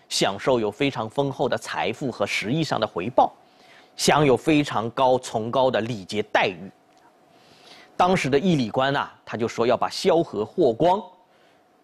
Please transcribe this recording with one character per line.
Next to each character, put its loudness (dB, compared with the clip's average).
享 -2
受 2
有 0
非 -2
常 -6
丰 -2
厚 -2
的 -2
财 -6
富 -6
和 -2
实 -4
益 0
上 -2
的 0
回 -6
报， 2
享 4
有 6
非 2
常 -4
高、 2
崇 -6
高 2
的 0
礼 -6
节 -6
待 2
遇。 -10
当 4
时 0
的 4
驿 4
礼 0
官 0
啊， -4
他 -12
就 -2
说 0
要 4
把 -2
萧 2
何、 -4
霍 2
光、 2